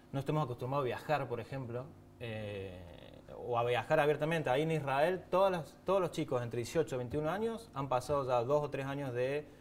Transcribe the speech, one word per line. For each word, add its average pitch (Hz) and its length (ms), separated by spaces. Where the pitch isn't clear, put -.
no 139 80
estemos 151 240
acostumbrados 127 400
a - 20
viajar, 131 420
por 117 120
ejemplo, 123 460
eh, 98 1040
o 117 220
a 120 40
viajar 123 360
abiertamente. 151 500
Ahí 139 140
en 160 80
Israel, 151 580
todas 190 220
las, 170 240
todos 190 160
los 165 80
chicos 135 320
entre 120 160
dieciocho 135 380
y - 20
veintiún 131 300
años 220 480
han 135 140
pasado 131 380
ya 123 160
dos 147 200
o 139 80
tres 135 160
años 139 260
de, 135 340